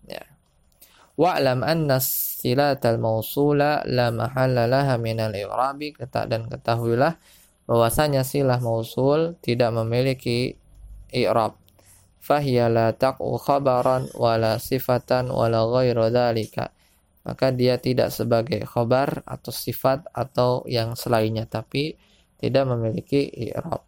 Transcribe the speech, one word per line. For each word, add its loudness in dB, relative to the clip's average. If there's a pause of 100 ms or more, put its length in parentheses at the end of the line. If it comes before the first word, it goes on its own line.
(100)
Ya. -14 (880)
Wa'lam 2
anna 0
silatal 0
mausula 0
la 0
mahalla 0
laha 2
minal -2
i'rabi, -4
keta-, -6
dan -4
ketahuilah 0 (560)
bahwasanya 2
silah 0
mausul 0
tidak 0
memiliki -2 (560)
i'rab. 2 (640)
Fahiya 2
la 4
taq'u -2
khabaran 2
wala 2
sifatan 0
wala 2
ghairu 2
dzalika. 0 (460)
Maka -2
dia 2
tidak 0
sebagai -2
khobar 0
atau -10
sifat -2
atau 0
yang -2
selainnya, 0
tapi -6 (460)
tidak 2
memiliki -2
i'rab. -8